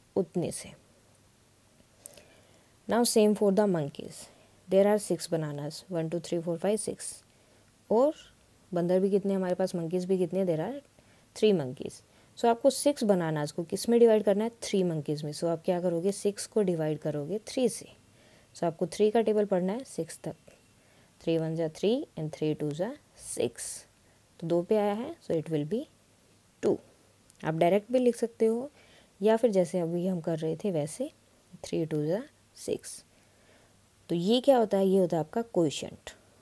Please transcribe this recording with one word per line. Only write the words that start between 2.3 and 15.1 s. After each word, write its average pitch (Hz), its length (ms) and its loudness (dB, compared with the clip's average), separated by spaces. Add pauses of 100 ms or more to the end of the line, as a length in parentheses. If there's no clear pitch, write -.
Now 214 180 2
same 214 320 4
for 202 140 4
the 208 200 4
monkeys। 151 500 -6 (460)
There 190 180 6
are 208 160 4
six - 300 -4
bananas। 147 600 -6
One, 160 180 -4
two, 170 100 -4
three, 170 200 -4
four, 165 180 -4
five, 202 200 -2
six। - 460 -10 (680)
और 254 240 4 (580)
बंदर 175 280 2
भी 190 100 2
कितने 196 240 0
हमारे 185 220 -2
पास, 185 200 -2
monkeys 175 300 -4
भी 190 120 0
कितने? 180 280 0
There 156 160 0
are 247 180 -6 (560)
three 214 200 4
monkeys। 139 460 -6 (360)
So - 80 -2
आपको 233 240 4
six 285 340 2
बनानाज 160 480 0
को 175 120 -6
किस 190 260 -6
में 233 100 4
divide 220 240 8
करना 202 200 2
है? 233 80 -4 (120)
Three 190 200 0
monkeys 156 400 -2